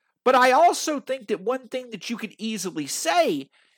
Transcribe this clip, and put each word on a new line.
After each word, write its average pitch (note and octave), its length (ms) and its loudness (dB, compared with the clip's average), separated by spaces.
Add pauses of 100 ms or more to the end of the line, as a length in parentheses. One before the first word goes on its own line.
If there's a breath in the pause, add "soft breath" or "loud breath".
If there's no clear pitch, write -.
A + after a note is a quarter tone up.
(240)
But B3+ 100 2
I B3+ 180 6
also D4+ 500 4
think B3+ 260 -8
that - 140 -4
one B3 260 -4
thing B3+ 220 -8
that - 200 -12
you A#3 60 -4
could A3 220 -12
easily F#3 500 -6
say F3 640 0 (280)